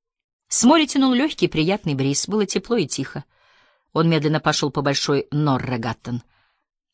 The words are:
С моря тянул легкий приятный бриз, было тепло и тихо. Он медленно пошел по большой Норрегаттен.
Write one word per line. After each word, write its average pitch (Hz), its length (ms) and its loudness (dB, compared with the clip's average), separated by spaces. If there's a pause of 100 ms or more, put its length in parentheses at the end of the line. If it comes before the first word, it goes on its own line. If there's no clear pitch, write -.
(480)
С - 160 -2
моря 302 220 6
тянул 269 260 2
легкий 247 380 0
приятный 156 460 -2
бриз, 135 320 -2
было 208 180 0
тепло - 320 -2
и 180 80 0
тихо. - 400 -10 (680)
Он 165 140 2
медленно 156 320 2
пошел 151 300 -2
по 143 140 -4
большой 139 480 0
Норрегаттен. 123 920 -2 (720)